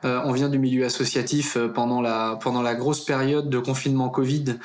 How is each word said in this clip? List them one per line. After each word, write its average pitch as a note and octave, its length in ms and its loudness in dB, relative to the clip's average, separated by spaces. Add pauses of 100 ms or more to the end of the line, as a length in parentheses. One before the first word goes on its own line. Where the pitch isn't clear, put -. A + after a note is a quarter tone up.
Euh, B2+ 200 0
on C#3 60 0
vient C3+ 180 2
du C#3 100 2
milieu B2+ 260 2
associatif, B2+ 720 0
euh, A#2 100 2
pendant B2 340 0
la, A2+ 400 0
pendant B2 200 0
la A#2+ 140 0
grosse C#3 280 -2
période C#3+ 460 0
de B2+ 100 0
confinement C3 500 0
covid. C3+ 560 0